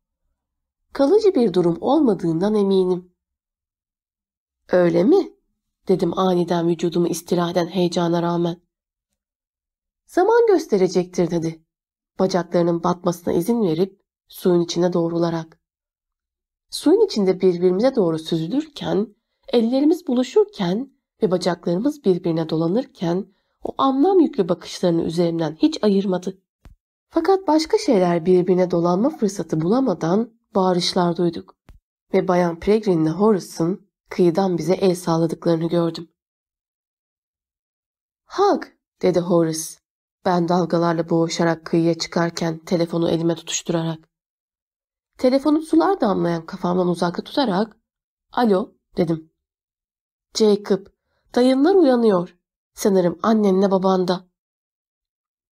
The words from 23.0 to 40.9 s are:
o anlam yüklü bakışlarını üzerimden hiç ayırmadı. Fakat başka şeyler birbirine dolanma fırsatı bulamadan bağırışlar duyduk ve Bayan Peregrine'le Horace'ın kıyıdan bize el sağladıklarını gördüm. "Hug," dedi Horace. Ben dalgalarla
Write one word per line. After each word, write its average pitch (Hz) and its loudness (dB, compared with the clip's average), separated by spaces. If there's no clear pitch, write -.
o - -10
anlam 277 2
yüklü 202 0
bakışlarını 175 -2
üzerimden 165 -2
hiç 302 -2
ayırmadı. 196 -2
Fakat 381 0
başka 311 2
şeyler 180 2
birbirine 180 2
dolanma 180 2
fırsatı 190 -4
bulamadan 196 0
bağırışlar 180 0
duyduk 175 -4
ve 185 0
Bayan 175 0
Peregrine'le 190 0
Horace'ın 185 -2
kıyıdan 180 0
bize 160 0
el 185 0
sağladıklarını 165 -2
gördüm. 165 -4
"Hug," 370 0
dedi 180 2
Horace. 170 0
Ben 175 0
dalgalarla 170 -2